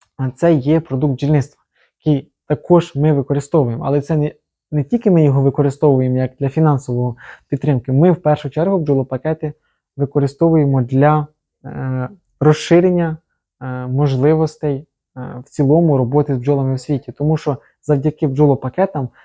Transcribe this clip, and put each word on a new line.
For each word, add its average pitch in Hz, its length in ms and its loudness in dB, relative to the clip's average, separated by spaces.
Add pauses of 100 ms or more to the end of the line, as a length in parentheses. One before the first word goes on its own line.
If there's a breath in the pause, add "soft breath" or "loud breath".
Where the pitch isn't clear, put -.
(180)
а, 131 120 -4
це 170 240 0
є 147 260 2
продукт 139 340 -2
бджільництва, 143 500 -2 (420)
який 143 260 -2 (160)
також 165 480 0
ми 151 180 2
використовуємо. 139 720 -2
Але 143 160 0
це 156 160 -4
не, 147 180 -4 (360)
не 151 120 -2
тільки 226 280 0
ми 165 120 4
його 139 180 2
використовуємо 135 760 2
як 131 220 -2
для 139 100 -2
фінансової 131 680 -2 (320 loud breath)
підтримки, 131 440 -2
ми 156 200 4
в 165 40 0
першу 151 340 -2
чергу 180 300 -2
бджолопакети 143 720 -4 (440)
використовуємо 139 840 0
для, 143 460 2 (380)
е, 131 440 -8 (300)
розширення, 170 800 2 (440)
е, 127 260 -8
можливостей, 143 1000 -2 (300)
е, 127 280 -14
в - 40 -20
цілому 151 480 2
роботи 139 380 0
з - 20 -2
бджолами 135 360 -2
у 131 40 -4
світі. 135 340 -6
Тому 151 260 -2
що 143 200 -4 (240 soft breath)
завдяки 147 460 -2
бджолопакетам 139 840 0 (160 soft breath)